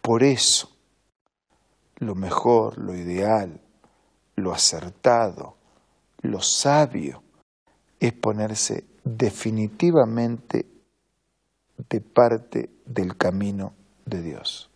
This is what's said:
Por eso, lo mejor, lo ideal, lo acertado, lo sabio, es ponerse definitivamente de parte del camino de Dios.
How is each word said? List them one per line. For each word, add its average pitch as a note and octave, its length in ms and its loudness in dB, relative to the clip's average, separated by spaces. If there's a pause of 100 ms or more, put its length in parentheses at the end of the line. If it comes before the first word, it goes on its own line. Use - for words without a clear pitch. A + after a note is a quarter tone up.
Por A#2 200 2
eso, - 480 2 (1300)
lo A2 180 -6
mejor, G#2+ 640 2
lo F2+ 160 -8
ideal, F2+ 680 -2 (760)
lo F#2 160 -2
acertado, F#2+ 1040 2 (680)
lo G2 180 -4
sabio, B2+ 840 0 (760)
es A#2+ 140 0
ponerse G#2+ 720 -4 (180)
definitivamente A#2 1600 0 (1200)
de A2+ 120 -2
parte A#2 680 0 (140)
del F#2+ 320 -4
camino G2 580 -4 (300)
de G2 180 -8
Dios. - 540 -12